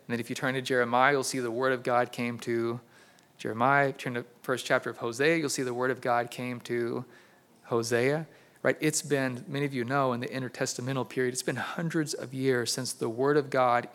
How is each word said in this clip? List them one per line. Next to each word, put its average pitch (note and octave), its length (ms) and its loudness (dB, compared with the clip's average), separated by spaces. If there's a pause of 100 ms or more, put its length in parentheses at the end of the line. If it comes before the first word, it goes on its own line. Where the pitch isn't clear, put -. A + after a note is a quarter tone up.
then A#2+ 120 -2
if - 80 -6
you B2+ 80 -4
turn C3 160 -2
to C3 80 -2
Jeremiah, B2+ 520 4
you'll C3+ 120 2
see C3 140 -4
the A#2+ 120 -2
word C3 220 2
of B2 100 -2
God B2 300 2
came A#2+ 280 -4
to A#2 400 -2 (580)
Jeremiah. C3+ 540 2
Turn C3 220 -8
to A#2+ 120 -6 (160)
first B2+ 240 -2
chapter B2 240 0
of A2 80 -10
Hosea, C3+ 400 2
you'll D3 100 -2
see C#3 140 -2
the B2 100 -2
word B2+ 180 0
of B2 120 -4
God A#2+ 280 0
came B2 300 -8
to A#2+ 460 -4 (580)
Hosea. B2 640 2 (360)
Right? C3 160 2
It's D3+ 240 0
been, C3 460 -2
many C#3+ 160 -2
of C#3 100 -2
you B2 100 0
know, C3+ 280 2
in A#2+ 80 -2
the B2+ 80 -4
intertestamental B2+ 800 -4
period, B2+ 260 0
it's C3 80 -6
been C#3+ 140 -2
hundreds D#3+ 580 -2
of B2 180 -8
years C3 380 2
since B2+ 220 -4
the B2+ 160 -4
word C3 280 4
of C3+ 140 2
God B2 440 4